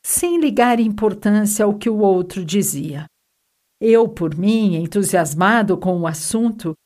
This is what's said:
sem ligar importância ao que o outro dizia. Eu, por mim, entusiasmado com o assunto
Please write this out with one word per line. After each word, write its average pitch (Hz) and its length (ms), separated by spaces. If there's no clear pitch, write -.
sem 349 360
ligar 240 400
importância 208 840
ao 208 120
que 208 120
o 214 120
outro 185 440
dizia. 156 640
Eu, 226 300
por 165 260
mim, 202 420
entusiasmado 180 1000
com 180 220
o 165 80
assunto 214 680